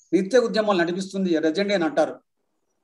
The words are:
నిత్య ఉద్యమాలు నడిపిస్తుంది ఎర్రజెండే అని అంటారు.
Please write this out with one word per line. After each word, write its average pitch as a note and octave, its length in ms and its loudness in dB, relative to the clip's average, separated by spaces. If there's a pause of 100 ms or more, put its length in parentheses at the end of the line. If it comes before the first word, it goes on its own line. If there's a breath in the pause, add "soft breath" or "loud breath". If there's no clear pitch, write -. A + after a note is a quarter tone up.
(120)
నిత్య F#3+ 260 2
ఉద్యమాలు G#3 400 2
నడిపిస్తుంది F3+ 540 -2
ఎర్రజెండే D#3+ 420 0
అని E3+ 100 0
అంటారు. C#3+ 360 -2 (640)